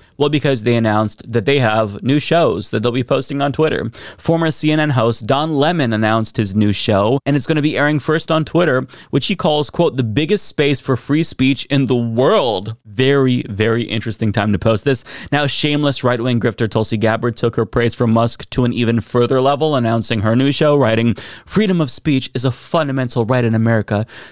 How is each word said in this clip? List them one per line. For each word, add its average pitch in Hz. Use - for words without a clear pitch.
Well, 143
because 139
they 120
announced 110
that 117
they 139
have 107
new 139
shows 139
that 110
they'll 120
be 123
posting 139
on 139
Twitter. 156
Former 165
C 151
N 156
N 151
host 117
Don 151
Lemon 143
announced 110
his 101
new 104
show, 107
and 139
it's 131
gonna 156
be 143
airing 143
first 156
on 156
Twitter, 139
which 139
he 196
calls, 151
quote, 156
"the 131
biggest 147
space 143
for 135
free 151
speech 135
in 139
the 127
world." 117
Very, 127
very 113
interesting 107
time 104
to 95
post 113
this. 135
Now, 143
shameless 147
right-wing 123
grifter 113
Tulsi 110
Gabbard 110
took 117
her 113
praise 117
for 120
Musk 113
to 127
an 120
even 117
further 123
level, 143
announcing 113
her 110
new 135
show, 147
writing, 117
"Freedom 190
of 143
speech 135
is 123
a 131
fundamental 135
right 123
in 113
America. 113